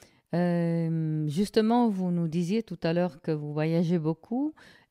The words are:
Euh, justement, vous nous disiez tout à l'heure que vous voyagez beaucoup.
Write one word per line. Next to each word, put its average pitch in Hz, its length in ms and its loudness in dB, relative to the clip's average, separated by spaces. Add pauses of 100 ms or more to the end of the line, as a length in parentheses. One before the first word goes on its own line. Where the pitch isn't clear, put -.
(360)
Euh, 165 920 0
justement, 220 600 2
vous 185 220 -2
nous 170 160 0
disiez 175 340 -2
tout - 220 -12
à 165 100 0
l'heure 175 280 -2
que 165 100 -4
vous 147 220 -4
voyagez 165 440 2
beaucoup. 233 560 -4 (380)